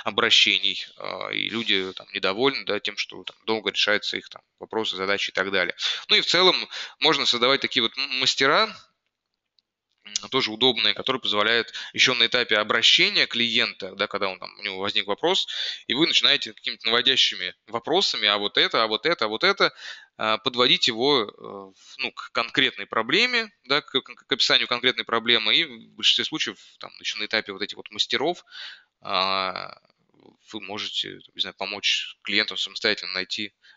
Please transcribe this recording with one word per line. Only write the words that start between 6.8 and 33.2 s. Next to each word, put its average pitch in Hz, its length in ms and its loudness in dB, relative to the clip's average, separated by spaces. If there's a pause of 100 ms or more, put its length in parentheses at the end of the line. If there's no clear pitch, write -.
можно 139 260 2
создавать 123 360 2
такие 120 240 0
вот 113 120 -4
м-, 135 220 -6
мастера, 160 580 2 (1300)
м, 104 100 -10 (160)
тоже 127 200 0
удобные, 110 440 2
которые 131 280 -2
позволяют 107 500 0 (200)
ещё 127 220 4
на 117 120 4
этапе 117 300 2
обращения 120 720 4
клиента, 113 680 -2
да, 101 140 0
когда 101 200 -2
он 92 120 -8
там, 92 180 -14
у 101 60 -20
него 95 140 -6
возник 101 280 -2
вопрос, 160 400 0 (400)
и - 80 -2
вы 156 140 2
начинаете 127 440 2
какими-то 117 340 -12
наводящими 113 680 2 (140)
вопросами, 120 580 0
«а 104 120 4
вот 101 200 -2
это, 156 240 2
а 110 60 2
вот 107 180 -2
это, 156 200 0
а - 20 0
вот 110 160 -2
это», 190 280 2 (460)
а, 110 200 0
подводить 127 500 2
его, 123 360 2
э, - 20 -6 (520)
в, - 200 -20
ну, 127 120 -6
к - 220 -14
конкретной 117 540 -2
проблеме, 214 640 0 (140)
да, 139 180 0
к, - 80 -16 (100)
к, 123 140 -12
к - 180 -8
описанию 127 340 2
конкретной 120 380 0
проблемы, 113 500 2
и 160 100 4
в 113 260 -14
большинстве 107 340 2
случаев, - 340 -4 (200)
там, 95 120 -14 (100)
ещё - 180 -6
на 107 80 -6
этапе 104 260 -2
вот 95 80 -8
этих - 160 -6
вот - 140 -18
мастеров, 120 520 -2 (600)
а, 95 760 -2 (760)
вы 107 100 -12
можете, 95 580 -8 (140)
не - 80 -4
знаю, - 160 -8
помочь - 640 -4
клиенту 104 340 0
самостоятельно 98 560 -2
найти 92 400 -6 (240)